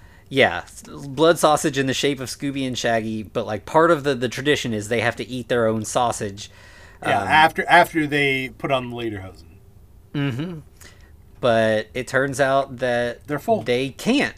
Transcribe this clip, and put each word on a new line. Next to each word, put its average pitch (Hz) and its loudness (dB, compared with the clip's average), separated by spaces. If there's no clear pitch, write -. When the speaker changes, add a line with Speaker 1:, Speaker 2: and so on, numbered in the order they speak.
Speaker 1:
Yeah, 107 4
s-, - -20
blood 151 0
sausage 151 2
in 135 0
the 131 -2
shape 143 -2
of 127 -10
Scooby 139 -6
and 127 -6
Shaggy, 110 -2
but, 104 -6
like, 104 -6
part 165 4
of 147 0
the, 139 0
the 123 -4
tradition 131 -2
is 104 -6
they 117 0
have 117 0
to 101 -10
eat 123 -10
their 117 2
own 110 -2
sausage. 107 -4
Speaker 2:
Yeah, 107 0
Speaker 1:
Um, 98 -4
Speaker 2:
after, 156 4
after 165 4
they 135 0
put 135 -6
on 123 -2
the 120 -10
Lederhosen. 101 -10
Speaker 1:
Mm-hmm. 147 -4
But 110 2
it 123 -8
turns 135 0
out 135 0
that 120 -2
Speaker 2:
They're 147 -4
full. 220 0
Speaker 1:
they 123 0
can't. 196 0